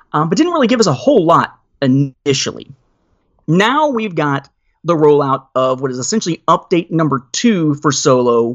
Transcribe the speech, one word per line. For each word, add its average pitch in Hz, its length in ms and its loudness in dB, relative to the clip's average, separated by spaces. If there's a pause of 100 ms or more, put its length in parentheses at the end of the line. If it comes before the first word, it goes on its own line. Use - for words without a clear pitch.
(140)
um, 156 160 -2
but 185 80 -2
didn't 339 160 0
really 294 140 2
give 233 120 0
us 214 80 0
a 156 60 2
whole 220 320 2
lot 156 340 0 (220)
initially. 135 920 -2 (760)
Now 226 400 2
we've 220 280 -6
got 143 340 -4 (340)
the 165 120 0
rollout 143 600 2
of 131 260 0
what 139 100 -4
is 123 60 -8
essentially 170 500 -4
update 175 440 0
number 151 400 -2
two 170 440 0
for 143 160 -2
Solo, 120 640 2